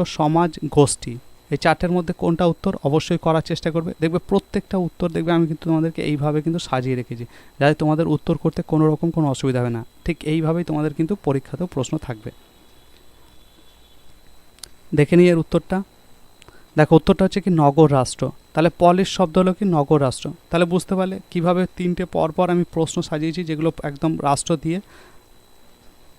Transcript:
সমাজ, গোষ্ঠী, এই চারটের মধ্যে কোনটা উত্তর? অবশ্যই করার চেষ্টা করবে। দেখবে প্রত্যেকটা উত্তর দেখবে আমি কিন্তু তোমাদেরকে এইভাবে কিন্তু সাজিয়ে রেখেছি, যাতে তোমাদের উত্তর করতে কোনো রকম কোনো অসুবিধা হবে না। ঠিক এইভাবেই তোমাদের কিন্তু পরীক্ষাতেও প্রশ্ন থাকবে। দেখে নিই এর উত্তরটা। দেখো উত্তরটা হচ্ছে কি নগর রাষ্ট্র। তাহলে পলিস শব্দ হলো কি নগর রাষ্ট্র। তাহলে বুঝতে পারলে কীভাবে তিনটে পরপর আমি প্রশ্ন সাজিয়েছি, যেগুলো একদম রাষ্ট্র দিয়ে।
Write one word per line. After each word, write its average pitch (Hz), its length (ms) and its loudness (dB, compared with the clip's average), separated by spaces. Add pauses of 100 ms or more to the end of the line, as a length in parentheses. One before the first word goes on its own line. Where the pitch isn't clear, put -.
(180)
সমাজ, 160 340 2 (240)
গোষ্ঠী, 139 380 2 (400)
এই 143 100 -2
চারটের 170 320 2
মধ্যে 180 260 -2
কোনটা 175 320 0
উত্তর? - 180 -4 (160)
অবশ্যই 156 380 0
করার 160 240 2
চেষ্টা 165 260 -4
করবে। 165 160 -4 (100)
দেখবে 165 180 0 (100)
প্রত্যেকটা 196 480 -2 (100)
উত্তর 175 280 -4
দেখবে 165 220 -2
আমি 165 120 4
কিন্তু 160 200 -8
তোমাদেরকে 160 400 0
এইভাবে 151 360 -2
কিন্তু 165 220 -2
সাজিয়ে 131 320 -2
রেখেছি, 120 260 -10 (340)
যাতে 143 220 4
তোমাদের 156 240 2 (100)
উত্তর 165 280 -2
করতে 165 180 -2 (100)
কোনো 156 200 4
রকম 156 240 -2
কোনো 156 180 2
অসুবিধা 127 280 -2
হবে 120 160 -2
না। 113 40 -8 (240)
ঠিক 170 120 -4 (160)
এইভাবেই 165 360 0
তোমাদের 151 280 -2
কিন্তু 165 160 -2 (120)
পরীক্ষাতেও 143 500 -4
প্রশ্ন - 180 -4 (140)
থাকবে। 110 240 -10 (2750)
দেখে 147 220 4
নিই 175 140 8
এর 165 100 2
উত্তরটা। - 340 -2 (1000)
দেখো 151 220 4
উত্তরটা - 260 2
হচ্ছে 190 200 -2
কি 196 60 2 (120)
নগর 143 240 6 (120)
রাষ্ট্র। - 240 -4 (300)
তাহলে 165 160 2 (120)
পলিস 180 360 4
শব্দ 165 240 0
হলো 185 160 2
কি - 60 -6 (140)
নগর 147 280 2
রাষ্ট্র। 127 220 -4 (220)
তাহলে 170 240 2
বুঝতে 185 260 -2
পারলে 190 160 -4 (160)
কীভাবে 180 300 0 (160)
তিনটে 180 260 -2 (120)
পরপর 160 380 0
আমি 175 100 2 (120)
প্রশ্ন 160 220 -2 (120)
সাজিয়েছি, 160 400 -4
যেগুলো 160 200 -2 (200)
একদম 151 220 -4 (160)
রাষ্ট্র 139 260 0 (120)
দিয়ে। 165 140 -4 (1400)